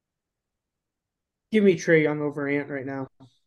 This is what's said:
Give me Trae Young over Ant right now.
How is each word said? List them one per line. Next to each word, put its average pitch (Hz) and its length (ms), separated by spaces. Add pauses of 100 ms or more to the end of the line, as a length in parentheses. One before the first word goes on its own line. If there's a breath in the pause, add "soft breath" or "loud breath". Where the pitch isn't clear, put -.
(1500)
Give 214 140
me 196 120
Trae 165 260
Young 151 180
over 147 280
Ant 143 200
right 139 160
now. 135 240 (380)